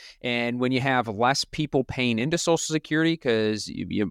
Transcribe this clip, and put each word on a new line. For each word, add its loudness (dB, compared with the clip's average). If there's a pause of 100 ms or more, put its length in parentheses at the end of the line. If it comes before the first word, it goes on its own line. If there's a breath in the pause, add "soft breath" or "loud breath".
(220 loud breath)
And -2
when 0
you 2
have 2
less 0
people -2
paying -2
into 0
Social 2
Security, 0
'cause 0
you, -6
you, 0